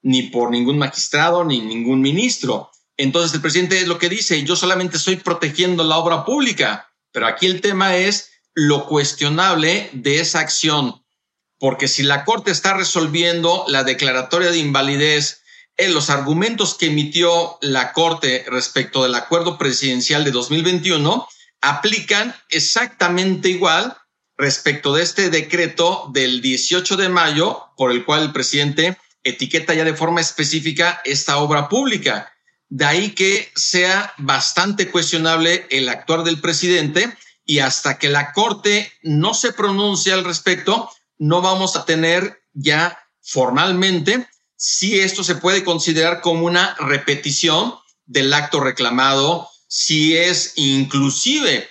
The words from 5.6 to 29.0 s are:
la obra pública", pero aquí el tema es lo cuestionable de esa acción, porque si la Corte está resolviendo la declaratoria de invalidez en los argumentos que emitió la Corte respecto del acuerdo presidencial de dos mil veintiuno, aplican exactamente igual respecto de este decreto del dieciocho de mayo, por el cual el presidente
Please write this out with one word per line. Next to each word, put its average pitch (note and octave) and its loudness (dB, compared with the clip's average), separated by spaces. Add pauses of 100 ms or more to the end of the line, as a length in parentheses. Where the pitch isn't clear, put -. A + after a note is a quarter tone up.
la D#3+ 2
obra E3 0
pública", G3+ -2 (220)
pero A2+ -2
aquí C#3+ -2
el F#3 0
tema F#3+ 2
es G3 0 (240)
lo D3 2
cuestionable D#3 0
de C#3 0
esa E3+ 0
acción, D3+ -2 (560)
porque C3+ 0
si - 0
la C#3 0
Corte G#3+ 0
está F#3+ 0
resolviendo E3+ 0
la C3+ 0
declaratoria C3 0
de E3+ 0
invalidez C#3+ 0 (340)
en F#3 0
los D3 0
argumentos F3+ 0
que E3 0
emitió E3 0
la C3 -2
Corte D#3 0
respecto B2+ -2
del B2 2
acuerdo E3 0
presidencial C3+ 0
de C#3 0
dos A#2+ -4
mil D#3+ 0
veintiuno, F3 0 (340)
aplican G#3 0 (160)
exactamente F3+ 0
igual F#3 0 (420)
respecto C#3 0
de E3 2
este F3+ 0
decreto E3 0
del B2+ 0
dieciocho E3 0
de F#3+ 0
mayo, E3+ 0 (160)
por B2+ 0
el B2 -2
cual D3+ 2
el D3+ -4
presidente D3 0 (260)